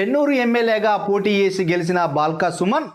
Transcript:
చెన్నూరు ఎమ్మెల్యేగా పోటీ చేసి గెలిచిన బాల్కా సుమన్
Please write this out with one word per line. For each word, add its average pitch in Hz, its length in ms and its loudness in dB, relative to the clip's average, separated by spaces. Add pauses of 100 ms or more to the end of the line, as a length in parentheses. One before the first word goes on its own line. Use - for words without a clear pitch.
చెన్నూరు 285 300 2
ఎమ్మెల్యేగా 233 680 2
పోటీ 196 500 0
చేసి 190 180 -2
గెలిచిన 175 400 0
బాల్కా 160 460 0
సుమన్ 208 440 -2